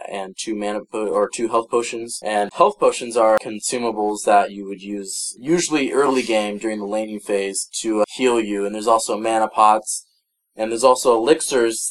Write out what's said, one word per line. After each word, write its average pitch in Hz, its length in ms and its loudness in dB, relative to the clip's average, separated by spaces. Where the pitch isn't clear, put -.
and 95 280 -10
two 113 180 -6
mana 104 340 -4
po-, 107 180 -4
or 98 200 0
two 117 220 -4
health 117 200 -2
potions. 117 540 -4
And 104 300 0
health 202 260 2
potions 120 380 0
are 110 220 4
consumables 107 840 -4
that 101 280 4
you 101 160 -12
would 98 140 -10
use 101 560 -10
usually 151 540 0
early 135 320 2
game 107 360 -2
during 107 200 -4
the 101 60 -8
laning 107 340 -6
phase 98 480 -4
to, 107 200 0
uh, 104 60 2
heal 123 320 2
you. 101 260 -2
And 101 80 -4
there's 107 140 -8
also 113 300 2
mana 110 320 0
pots. 107 560 2
And 110 160 -4
there's 117 120 0
also 127 320 6
elixirs 117 760 2